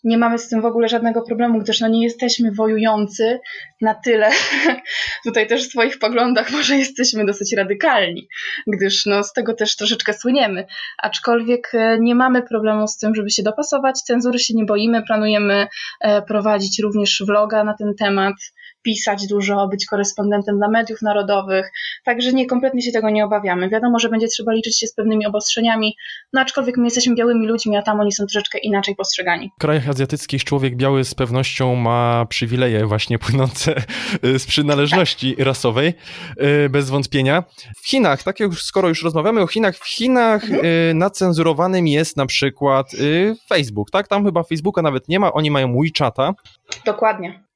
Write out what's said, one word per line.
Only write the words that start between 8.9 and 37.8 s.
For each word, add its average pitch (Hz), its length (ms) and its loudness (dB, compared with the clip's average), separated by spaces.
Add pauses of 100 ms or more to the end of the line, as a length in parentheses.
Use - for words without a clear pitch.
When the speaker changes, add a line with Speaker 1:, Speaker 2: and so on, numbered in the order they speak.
Speaker 1:
no, 202 180 0
z - 80 -10
tego 226 220 -2
też 214 220 -2
troszeczkę 214 360 -2
słyniemy. 226 540 0 (360)
Aczkolwiek, 233 720 -2
e, 226 260 2
nie 240 140 4
mamy 247 280 4
problemu 214 460 0
z - 100 -8
tym, 214 160 0
żeby 214 160 -2
się 208 120 -2
dopasować. 269 580 -2
Cenzury 240 380 0
się 240 160 -2
nie 220 100 2
boimy. 220 380 0
Planujemy, 208 640 2 (340)
e, 208 220 2
prowadzić 208 600 0
również 202 440 0
vloga 208 380 2
na 214 100 -2
ten 208 200 -4
temat, 196 400 0 (480)
pisać 202 440 -2
dużo, 202 420 0
być 196 180 -4
korespondentem 202 720 -2
dla 208 100 2
mediów 226 340 -2
narodowych, 196 680 0 (340)
także 247 280 0
nie, 254 140 2
kompletnie 254 360 0
się 247 100 -4
tego 214 180 0
nie 214 140 2
obawiamy. 196 440 0
Wiadomo, 233 300 2
że 226 100 2
będzie 226 200 0
trzeba 226 240 -2
liczyć 220 260 0
się 226 80 -2
z - 80 -10
pewnymi 214 320 0
obostrzeniami, 214 680 0 (380)
no 262 80 2
aczkolwiek 247 360 -2
my 240 80 4
jesteśmy 240 300 2
białymi 233 320 2
ludźmi, 220 300 0
a 202 60 0
tam 208 180 0
oni 208 120 2
są 202 140 -2
troszeczkę 208 320 -4
inaczej 202 380 -2
postrzegani. 185 600 -4
Speaker 2:
W - 40 -12
krajach 151 280 0
azjatyckich 139 560 -2
człowiek 135 320 0
biały 135 280 2
z 127 100 -8
pewnością 127 600 0
ma 120 540 2
przywileje 117 580 0
właśnie 107 320 0
płynące, 135 560 0 (500)
y, 131 140 2
z - 80 -6
przynależności 147 880 0
Speaker 1:
Tak. 131 100 2
Speaker 2:
rasowej, 135 480 0 (720)
y, 143 40 2
bez 135 220 0
wątpienia. 139 540 0 (320)
W - 120 -12